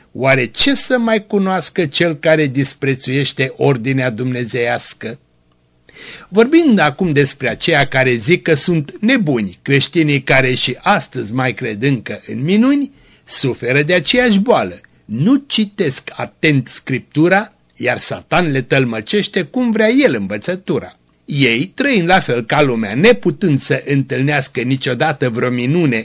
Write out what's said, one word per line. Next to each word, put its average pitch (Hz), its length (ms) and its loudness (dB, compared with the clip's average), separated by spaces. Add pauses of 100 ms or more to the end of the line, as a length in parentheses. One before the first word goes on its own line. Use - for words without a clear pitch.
(120)
oare 127 340 0
ce - 280 0
să - 240 0
mai 220 280 0
cunoască 190 600 -2
cel 165 300 -2
care 156 300 2
disprețuiește 135 1120 -2
ordinea 131 540 0
dumnezeiască? 120 1080 -4 (1120)
Vorbind 254 500 4
acum 156 340 0
despre 135 360 0
aceia 143 360 0
care 131 300 2
zic 143 280 0
că 165 120 2
sunt 156 460 -2
nebuni, 147 600 0
creștinii 139 600 0
care 131 320 2
și 123 260 -2
astăzi 135 520 -2
mai 127 220 -2
cred 110 280 -6
încă 113 440 -2
în 110 160 -8
minuni, 254 500 2 (320)
suferă 127 580 0
de 165 120 0
aceeași 233 440 2
boală. 151 420 0 (240)
Nu 180 420 2
citesc 202 640 -4
atent 135 540 0
Scriptura, 170 840 -2 (240)
iar 120 220 -2
Satan 147 520 -2
le 135 120 0
tălmăcește 135 800 -2
cum 240 280 -2
vrea 220 180 2
el 247 260 4
învățătura. 110 840 -6 (260)
Ei, 139 500 0
trăind 247 340 0
la 190 120 4
fel 120 240 -2
ca 143 180 0
lumea, 113 320 -2
neputând 180 640 2
să 135 280 -4
întâlnească 139 720 -2
niciodată 131 720 -2
vreo 123 200 -2
minune 123 540 0